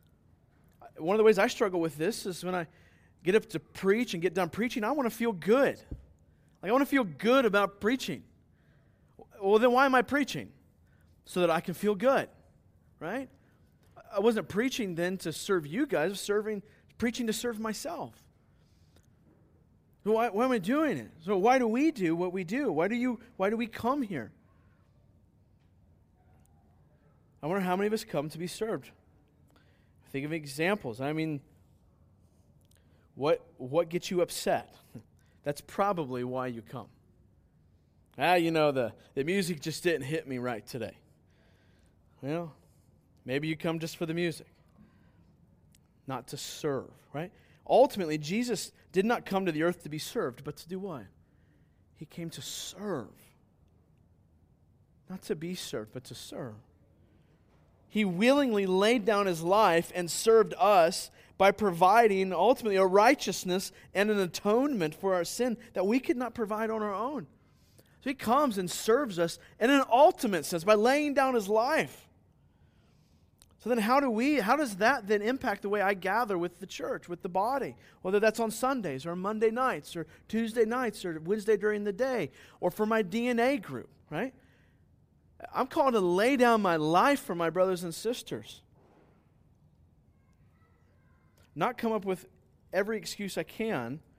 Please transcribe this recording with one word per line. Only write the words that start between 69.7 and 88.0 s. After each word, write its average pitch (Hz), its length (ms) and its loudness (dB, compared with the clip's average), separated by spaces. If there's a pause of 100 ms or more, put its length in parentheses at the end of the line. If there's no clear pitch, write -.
ultimate 240 540 4
sense 165 180 -4
by 214 120 6
laying 269 380 2
down 262 220 2
his 202 120 0
life. 220 640 -2 (1500)
So 214 100 -8
then 240 80 2
how 233 220 4
do 285 100 2
we, 254 300 2
how 214 160 2
does 262 220 -2
that 220 300 2
then 208 140 2
impact 226 400 -2
the 202 80 -6
way 202 140 0
I 202 100 2
gather 202 420 -2
with 175 240 -6
the 196 60 -14
church, 277 420 -10
with 175 140 -10
the 190 80 -8
body? 196 460 -2 (260)
Whether 190 180 0
that's 214 200 2
on 226 100 -2
Sundays 208 560 -4
or 170 100 -6
Monday 214 360 0
nights 226 440 -4
or 165 120 -8 (200)
Tuesday 226 380 0
nights 233 400 -4
or 160 180 -6
Wednesday 208 340 0
during 208 260 -2
the 208 100 -4
day 233 380 -4 (280)
or 175 120 6
for 214 160 0
my 220 160 4
D 226 240 0
N 240 120 4
A 262 180 6
group, 143 320 -8 (200)
right? 208 240 -4 (1200)
I'm 240 140 -2
called 277 260 2
to 220 60 2
lay 196 380 2
down 233 260 6
my 170 140 2
life 185 420 4
for - 160 -8
my 170 160 -2
brothers 185 320 0
and 170 100 -8
sisters. - 720 -8 (3000)